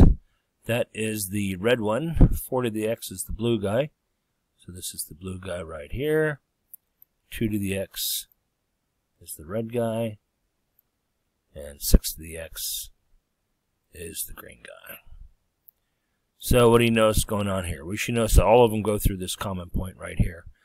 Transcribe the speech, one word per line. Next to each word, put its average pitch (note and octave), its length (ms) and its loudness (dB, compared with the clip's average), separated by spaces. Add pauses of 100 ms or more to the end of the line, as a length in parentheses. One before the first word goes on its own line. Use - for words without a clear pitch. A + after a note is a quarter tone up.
(680)
that A#2 260 -2
is G#2+ 380 -4
the G2 260 -2
red A#2 240 2
one. B2+ 560 4 (100)
Four B2+ 180 -2
to A#2 60 0
the G#2+ 160 -4
x - 240 -6
is F#2+ 140 -12
the - 80 -12
blue A#2 260 0
guy. G#2+ 340 -2 (680)
So - 140 -20
this F2+ 200 -12
is - 140 -12
the - 80 -18
blue F#2 260 -12
guy F2+ 220 -10
right D#2+ 280 -14
here. D3+ 500 -2 (920)
Two - 180 -2
to G#2 100 -2
the F#2+ 200 -4
x - 500 -8 (920)
is - 180 -20
the D#2 100 -18
red A2+ 260 -6
guy. A2+ 460 -4 (1400)
And D2 260 -16
six - 320 4
to D#2 80 -14
the D#2+ 160 -12
x - 540 -10 (1040)
is E2+ 340 -12
the - 60 -16
green - 280 -20
guy. - 340 -20 (1400)
So A#2+ 300 6
what A#2 100 6
do A#2 60 4
you A#2 60 4
notice A2 340 4
going G2+ 240 -4
on F#2+ 160 -4
here? D#2 180 -8
We F2+ 140 -8
should A#2+ 180 -4
notice A#2 200 0
that G2 100 8
all A2+ 180 8
of A#2 80 6
them G#2+ 120 -2
go G#2 160 0
through G2+ 180 2
this F2+ 180 -6
common F2+ 360 -8
point F#2 260 -6
right F2 220 -12
here. E2+ 260 0 (200)